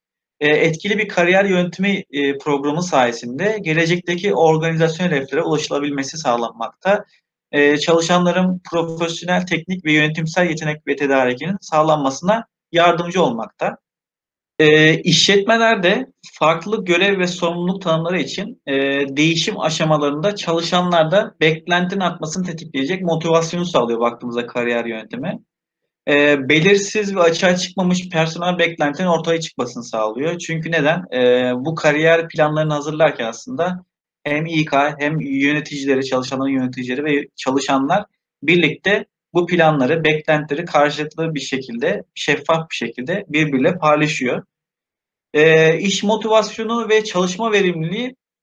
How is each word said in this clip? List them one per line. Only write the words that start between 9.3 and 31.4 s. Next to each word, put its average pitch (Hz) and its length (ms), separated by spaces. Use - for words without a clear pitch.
teknik 180 400
ve 156 80
yönetimsel 160 560
yetenek 156 380
ve 143 80
tedarikinin 135 680
sağlanmasına 156 840
yardımcı 170 520
olmakta. 120 540
E, 156 420
işletmelerde 208 1080
farklı 165 520
görev 185 340
ve 180 80
sorumluluk 175 540
tanımları 165 380
için, - 480
e, 139 60
değişim 160 420
aşamalarında 156 760
çalışanlarda 175 1080
beklentinin 180 580
artmasını 180 460
tetikleyecek 160 560
motivasyonu 165 640
sağlıyor 117 340
baktığımızda 120 480
kariyer 120 380
yönetimi. 117 540
E, 143 420
belirsiz 196 680
ve 185 60
açığa 170 340
çıkmamış 180 540
personel 170 500
beklentinin 165 480
ortaya 165 320
çıkmasını 120 440
sağlıyor. 117 540
Çünkü 165 340
neden? 165 320
E, 123 420